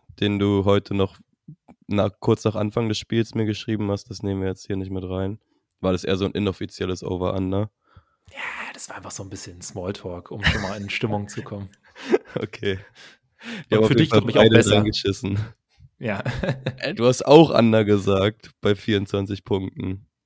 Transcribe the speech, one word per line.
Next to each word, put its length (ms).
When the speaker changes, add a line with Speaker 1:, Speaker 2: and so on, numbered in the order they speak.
Speaker 1:
den 180
du 260
heute 300
noch 220
nach, 240
kurz 240
nach 120
Anfang 320
des 100
Spiels 360
mir 120
geschrieben 440
hast, 200
das 120
nehmen 200
wir 60
jetzt 180
hier 100
nicht 140
mit 140
rein. 340
War 100
das 120
eher 140
so 80
ein 60
inoffizielles 720
Over-Under? 680
Speaker 2:
Ja, 60
das 160
war 60
einfach 140
so 120
ein 80
bisschen 320
Smalltalk, 680
um 140
schon 160
mal 180
in 120
Stimmung 380
zu 140
kommen. 320
Speaker 1:
<laughs> 40
Okay. 380
Wir 120
Speaker 2:
Und 40
Speaker 1:
haben 0
Speaker 2:
für 0
Speaker 1:
auf 60
jeden 80
Speaker 2:
dich, 100
Speaker 1:
Fall 120
Speaker 2:
glaub 100
ich, 60
auch 60
Speaker 1:
beide 120
Speaker 2:
besser. 220
Speaker 1:
reingeschissen. 600
Speaker 2:
Ja. 240
<laughs> 280
Speaker 1:
Ey, 160
du 120
hast 200
auch 240
Under 340
gesagt 760
bei 160
vierundzwanzig 680
Punkten. 600